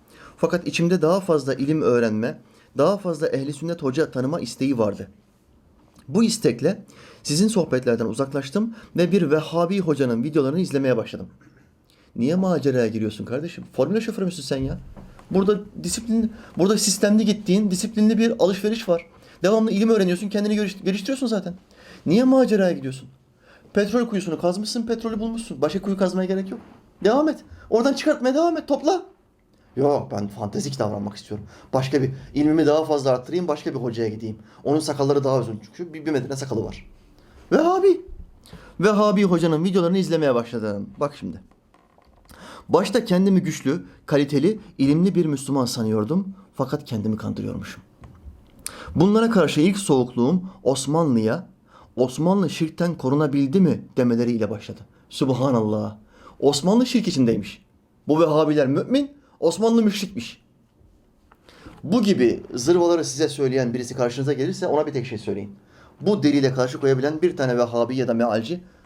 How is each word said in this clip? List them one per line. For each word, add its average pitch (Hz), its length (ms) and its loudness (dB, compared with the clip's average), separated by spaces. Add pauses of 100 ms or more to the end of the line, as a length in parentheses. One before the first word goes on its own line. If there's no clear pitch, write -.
(380)
Fakat 175 300 -4
içimde 170 340 0
daha 170 180 2
fazla 147 340 0
ilim 147 280 -2
öğrenme, 117 580 0 (380)
daha 180 200 2
fazla 165 300 -4
ehli 135 260 -4
sünnet 165 300 -8
hoca 139 280 0
tanıma 135 280 -4
isteği 131 380 -4
vardı. 101 300 -2 (1000)
Bu 180 160 2
istekle 165 580 0 (420)
sizin 165 240 2
sohbetlerden 123 580 0
uzaklaştım 139 720 -4 (200)
ve 170 160 2
bir 180 200 2
Vehhabi 165 480 0
hocanın 131 440 0
videolarını 151 360 0
izlemeye 135 380 0
başladım. 107 300 -8 (880)
Niye 139 200 0
maceraya 139 520 2
giriyorsun 107 380 -4
kardeşim? 156 380 -10 (100)
Formüle 175 280 0
şoförü 214 240 -4
müsün 175 180 -6
sen 139 140 -4
ya? 139 220 -6 (520)
Burada 196 280 2 (240)
disiplin, 220 480 -2 (260)
burada 196 200 4
sistemli 208 480 2
gittiğin, 202 460 2
disiplinli 214 460 0
bir 226 220 2
alışveriş 190 500 0
var. 170 160 0 (380)
Devamlı 220 280 4
ilim 208 180 2
öğreniyorsun, 190 400 2
kendini 208 260 0
gelişt-, 202 300 -4
geliştiriyorsun 226 420 -2
zaten. 185 260 -4 (520)
Niye 208 180 4
maceraya 220 480 4
gidiyorsun? 135 380 -8 (640)
Petrol 226 340 2
kuyusunu 185 320 -4
kazmışsın, 208 440 -2
petrolü 226 360 -6
bulmuşsun. 226 420 -8
Başka 156 200 -2
kuyu 196 160 -4
kazmaya 185 280 0
gerek 190 260 -4
yok. - 80 -12 (440)
Devam 277 260 4
et. - 160 -6 (240)
Oradan 233 240 4
çıkartmaya 269 420 0
devam 320 220 2
et, 311 100 -8
topla. 349 360 0 (720)
Yok, 135 360 0
ben 104 160 -4
fantezik 117 520 -8
davranmak 104 360 -4
istiyorum. 104 300 -12 (280)
Başka 135 280 2
bir 135 100 -2 (220)
ilmimi 151 320 2
daha 151 200 4
fazla 139 260 0
arttırayım, 147 360 -2
başka 147 260 -4
bir 131 60 -4
hocaya 113 300 -4
gideyim. 107 280 -8 (260)
Onun 151 160 2
sakalları 143 440 0
daha 135 160 2
uzun 110 260 -6
çünkü. 175 280 -14
Bir, 151 120 -10
bir 156 60 -2
metre 135 240 -2
sakalı 127 300 -6
var. - 240 -14 (600)
Vehhabi. 349 500 4 (800)
Vehhabi 208 440 4
hocanın 165 400 2
videolarını 185 340 2
izlemeye 156 380 2
başladım. 107 540 -4 (100)
Bak 143 200 -4
şimdi. 85 220 -12 (1300)
Başta 190 360 2
kendimi 185 360 4
güçlü, 156 440 -4 (200)
kaliteli, 147 540 0 (180)
ilimli 156 380 4
bir 170 100 2
Müslüman 135 400 -2
sanıyordum. 117 680 -2 (200)
Fakat - 320 -4
kendimi 110 320 -4
kandırıyormuşum. 104 640 -8 (1120)
Bunlara 208 340 4
karşı 151 320 2
ilk 196 160 4
soğukluğum 127 640 2 (220)
Osmanlı'ya, 135 880 0 (420)
"Osmanlı 156 540 0
şirkten 170 460 -4
korunabildi 139 680 2
mi?" 156 200 2 (160)
demeleriyle 117 520 2
başladı. 104 300 -10 (300)
Subhanallah. 113 880 0 (420)
Osmanlı 165 460 2
şirk 233 220 0
içindeymiş. 117 580 -2 (420)
Bu 156 140 4
Vehhabiler 151 460 4
mümin, 247 440 0 (280)
Osmanlı 220 440 2
müşrikmiş. - 600 -4 (1400)
Bu 202 180 2
gibi 127 420 2 (100)
zırvaları 170 520 2
size 135 240 -2
söyleyen 131 440 0
birisi 123 220 -6
karşınıza 131 380 -2
gelirse 175 340 -4
ona 151 200 0
bir 139 60 -8
tek 127 120 -4
şey 107 120 -8
söyleyin. 101 380 -8 (460)
Bu 175 220 0
delile 139 300 4
karşı 131 260 -2
koyabilen 139 420 0
bir 175 160 0
tane 127 200 0
Vehhabi 120 380 0
ya 123 120 -2
da 117 60 2
mealci 117 500 -2 (220)